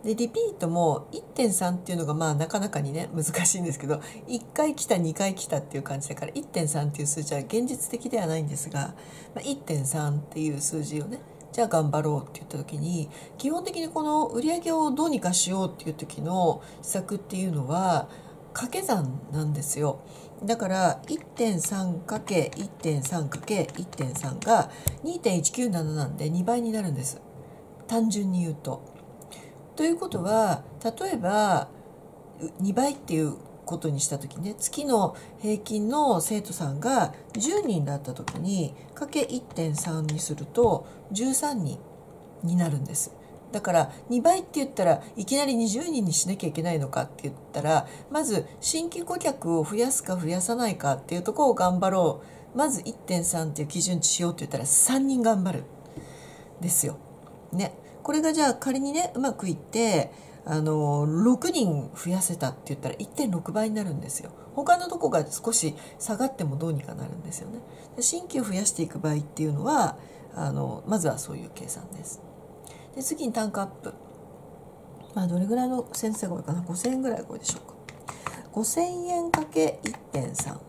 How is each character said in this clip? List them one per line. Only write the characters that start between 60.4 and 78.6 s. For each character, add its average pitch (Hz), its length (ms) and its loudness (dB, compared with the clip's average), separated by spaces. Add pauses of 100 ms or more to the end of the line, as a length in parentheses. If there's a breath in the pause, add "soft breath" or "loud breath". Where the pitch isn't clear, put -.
あ 156 160 0
の、 147 440 4
六 240 460 6
人 185 420 2
増 - 180 -4
や 185 100 2
せ 170 160 0
た 131 120 0
っ 131 40 -6
て - 140 -14
言 139 100 -4
っ - 20 -14
た - 80 -6
ら、 - 100 -4
一 208 120 -10
点 262 220 0
六 170 200 -2
倍 220 180 0
に 214 60 -2
な 214 80 -2
る 175 100 -2
ん 139 60 -4
で - 100 -10
す - 120 -6
よ。 - 100 -12 (240 loud breath)
他 349 220 6
の 349 100 -4
と 349 100 -4
こ - 120 2
が 165 200 4
少 - 220 -2
し 160 240 2 (240 loud breath)
下 220 160 -4
が 254 120 0
っ 262 80 -4
て 175 100 -2
も 139 100 -2
ど 160 120 -2
う 160 60 0
に 139 80 -2
か - 140 -10
な - 100 -6
る - 100 -8
ん - 60 -10
で 165 120 -10
す - 60 -8
よ - 100 -12
ね。 226 100 -10 (380 loud breath)
で、 247 40 -4
新 339 220 0
規 285 160 -4
を 247 60 0
増 202 80 -2
や 196 120 0
し - 60 2
て - 100 -2
い 160 60 0
く - 120 -8
場 156 120 0
合 151 40 2
っ 147 40 2
て 147 240 -4
い 156 40 2
う 151 60 2
の 147 120 0
は、 254 320 4 (380 loud breath)
あ 151 160 -2
の、 67 340 -2
ま 190 140 2
ず 160 100 2
は - 80 -2
そ - 160 -8
う 139 40 -8
い - 80 -10
う - 80 -16
計 - 140 -14
算 - 240 -10
で - 140 -12
す。 - 160 -14 (720 loud breath)
で、 262 80 -6
次 311 240 -2
に 220 60 -2
単 220 180 0
価 202 120 0
ア - 20 0
ッ - 20 -8
プ。 - 260 -12 (1200)
ま 190 100 0
あ、 175 40 2
ど 175 100 2
れ 185 80 4
ぐ 214 80 2
ら 254 120 2
い - 20 0
の 247 240 -2
先 214 220 -2
生 214 140 -4
が 175 80 -4
多 - 40 -6
い - 40 -8
か 151 100 -2
な。 175 120 -2
五 175 100 -4
千 247 180 0
円 262 80 0
ぐ 262 80 0
ら 226 80 -2
い - 20 -4
が - 100 -8
多 - 60 -8
い - 40 -10
で - 60 -10
し - 100 -2
ょ - 60 -12
う - 60 -18
か。 - 80 -18 (800 loud breath)
五 214 100 0